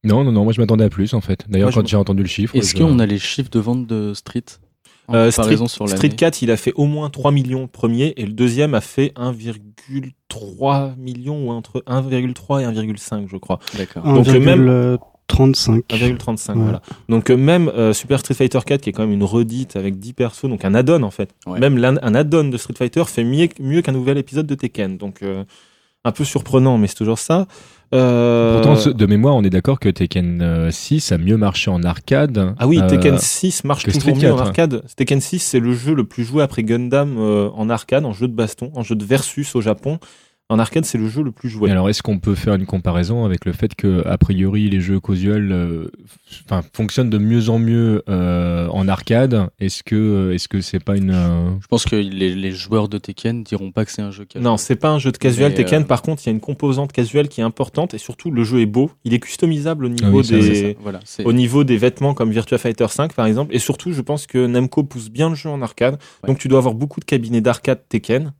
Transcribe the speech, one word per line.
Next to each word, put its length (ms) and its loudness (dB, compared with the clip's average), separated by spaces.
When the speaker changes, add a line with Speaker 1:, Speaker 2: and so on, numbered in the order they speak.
Speaker 1:
Non, 200 4
non, 80 2
non, 100 4
moi 100 2
je 80 0
m'attendais 220 4
à 60 4
plus 260 -2
en 60 0
fait. 280 -4
D'ailleurs, 180 2
Speaker 2:
Moi, 40 4
je 60 -4
Speaker 1:
quand 60 4
Speaker 2:
m- 40 0
Speaker 1:
j'ai 100 0
entendu 260 2
le 60 -2
chiffre, 280 -2
Speaker 3:
Est-ce 200 0
Speaker 1:
je 60 2
Speaker 3:
qu'on 160 4
a 80 2
les 140 -2
chiffres 320 -6
de 80 2
vente 260 -4
de 280 -6
Street 280 -10
en 80 -4
Speaker 2:
Euh, 160 6
Speaker 3:
comparaison 380 0
Speaker 2:
Street, 80 -10
Speaker 3:
sur 100 -8
l'année ? 100 -2
Speaker 2:
Street 120 2
quatre, 340 0
il 80 0
a 60 2
fait 180 -4
au 120 0
moins 220 -4
trois 220 -2
millions 300 0
le 80 -8
premier, 480 -2
et 100 -6
le 60 -8
deuxième 420 0
a 60 2
fait 340 -4
un 160 -6
virgule 800 -12
trois 720 -4
million, 480 -8
ou 60 -6
entre 340 -10
un 140 -2
virgule 340 -4
trois 280 -4
et 20 -4
un 80 -4
virgule 260 -6
cinq, 320 -10
je 60 -14
crois. 240 -6
Speaker 3:
D'accord. 240 -10
Speaker 2:
Donc, 240 6
euh, 140 6
même 280 6
Speaker 4:
Un 120 4
virgule 180 0
trente-cinq. 640 2
Speaker 2:
Un 40 -2
virgule 220 0
trente-cinq, 380 -6
Speaker 4:
Ouais. 80 2
Speaker 2:
voilà. 180 -2
Donc, 220 0
euh, 60 8
même, 320 4
euh, 240 2
Super 260 0
Street 160 -4
Fighter 320 0
quatre, 140 0
qui 100 -4
est 20 -10
quand 120 -4
même 80 0
une 100 0
redite 540 -2
avec 240 -6
dix 140 -16
persos, 360 -4
donc 140 -6
un 100 2
add-on 300 4
en 80 -6
fait. 180 -8
Speaker 3:
Ouais. 140 -6
Speaker 2:
Même 180 4
l'an-, 240 2
un 140 0
add-on 320 2
de 80 -4
Street 200 -10
Fighter 300 -2
fait 160 -4
mieux, 240 2
mieux 220 0
qu'un 100 -2
nouvel 260 0
épisode 300 -4
de 80 -2
Tekken. 420 -6
Donc, 240 -12
euh, 220 -6
un 60 0
peu 140 -4
surprenant, 520 2
mais 120 2
c'est 80 -8
toujours 240 -2
ça. 260 0
Euh, 600 4
Speaker 1:
Pourtant, 200 6
ce, 140 4
de 180 2
mémoire, 300 4
on 80 4
est 60 4
d'accord 280 2
que 120 0
Tekken, 500 -2
euh, 300 0
six 420 -2
a 60 2
mieux 180 4
marché 340 0
en 120 0
arcade. 760 0
Speaker 2:
Ah 80 0
oui, 140 6
Speaker 1:
Euh, 80 4
Speaker 2:
Tekken 300 4
six 460 -2
marche 200 -2
Speaker 1:
que 60 0
Speaker 2:
toujours 260 2
Speaker 1:
Street 100 4
Speaker 2:
mieux 60 6
en 40 4
Speaker 1:
quatre. 120 0
Speaker 2:
arcade. 360 0
Tekken 240 0
six, 200 -6
c'est 200 0
le 140 2
jeu 200 0
le 100 0
plus 200 -6
joué 180 0
après 220 -2
Gundam, 540 0
euh, 360 2
en 140 -4
arcade, 380 0
en 60 -6
jeu 160 -2
de 60 -6
baston, 400 -4
en 80 -8
jeu 140 -4
de 80 -4
versus 500 -2
au 60 2
Japon. 380 -2
En 100 2
arcade, 260 0
c'est 140 -4
le 100 -2
jeu 140 -4
le 100 -4
plus 160 -10
joué. 220 0
Speaker 1:
Et 20 2
alors, 160 2
est-ce 140 -2
qu'on 160 -2
peut 160 0
faire 180 -2
une 140 0
comparaison 580 -2
avec 220 -2
le 60 -2
fait 220 -4
que, 320 0
a 120 0
priori, 500 2
les 140 0
jeux 180 0
casual, 500 0
euh, 340 -2
f-, 140 -20
enfin, 160 -2
fonctionnent 340 -2
de 80 0
mieux 320 2
en 100 2
mieux, 520 2
euh, 580 0
en 180 -2
arcade ? 600 2
Est-ce 220 -4
que, 120 -4
euh, 400 2
est-ce 140 -4
que 120 -2
c'est 220 -6
pas 160 0
une, 120 0
euh, 480 0
Speaker 3:
Je 100 -12
pense 180 0
que 100 0
les, 380 -2
les 180 -4
joueurs 360 -2
de 100 -6
Tekken 460 -6
diront 280 -8
pas 140 -2
que 60 -16
c'est 100 -10
un 80 -8
jeu 160 -16
casual. 180 -8
Speaker 2:
Non, 140 2
c'est 180 0
pas 140 0
un 80 0
jeu 120 0
de 60 -8
casual, 360 2
Speaker 3:
Mais, 40 -2
Speaker 2:
Tekken. 280 2
Speaker 3:
euh, 20 -4
Speaker 2:
Par 160 0
contre, 220 -6
il 20 -4
y 20 -2
a 40 0
une 80 -2
composante 520 -4
casual 360 0
qui 120 -10
est 40 -2
importante 500 -4
et 40 -12
surtout, 320 -10
le 140 0
jeu 160 2
est 60 4
beau. 240 0
Il 100 0
est 60 0
customisable 680 -2
au 20 -2
Speaker 1:
Ah 160 -2
Speaker 2:
niveau 140 6
Speaker 1:
oui, 60 4
ça, 100 2
Speaker 2:
des, 80 6
Speaker 1:
c'est 300 2
Speaker 3:
ça. 100 -10
Voilà, 240 -10
c'est 180 -10
Speaker 2:
au 80 2
niveau 320 4
des 140 2
vêtements 340 0
comme 180 0
Virtua 280 0
Fighter 300 -2
cinq, 260 -4
par 100 0
exemple. 300 0
Et 40 0
surtout, 340 -4
je 100 -4
pense 240 -6
que 180 0
Namco 380 0
pousse 260 -8
bien 220 -2
le 40 -4
jeu 140 -10
en 140 -6
arcade. 320 -2
Speaker 3:
Ouais. 320 -14
Speaker 2:
Donc, 100 0
tu 120 -8
dois 100 4
avoir 160 2
beaucoup 260 -6
de 60 -20
cabinets 340 0
d'arcade 480 0
Tekken 520 -2